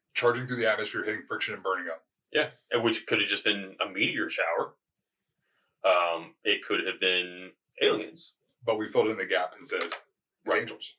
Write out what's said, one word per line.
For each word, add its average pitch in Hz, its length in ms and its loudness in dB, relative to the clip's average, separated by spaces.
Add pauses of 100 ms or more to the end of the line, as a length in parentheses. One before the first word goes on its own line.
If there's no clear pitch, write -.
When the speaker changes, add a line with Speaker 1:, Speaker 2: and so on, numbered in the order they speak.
(140)
Speaker 1:
Charging 123 320 2
through 123 100 -4
the 110 140 2
atmosphere, 107 340 -2
hitting 107 180 -4
friction 107 320 -6
and 95 80 -12
burning 92 280 -2
up. 80 120 -8 (300)
Speaker 2:
Yeah, 143 160 2 (220)
and 117 120 2
which 113 240 2
could 110 140 2
have 101 80 0
just 101 160 -2
been 101 320 -2 (100)
a 98 40 -8
meteor 110 400 -2
shower. 92 420 0 (1120)
Um, 85 500 4 (100)
it 101 200 0
could 95 220 0
have 92 140 -4
been 92 500 0 (320)
aliens. - 500 0 (320)
Speaker 1:
But 113 140 0
we 107 100 -4
filled 113 200 4
in 107 100 0
the 95 80 -2
gap 92 300 0
and 90 120 -16
said, 90 160 -2
"It's - 120 -8 (500)
Speaker 2:
Right. 107 160 4
Speaker 1:
angels." - 360 -12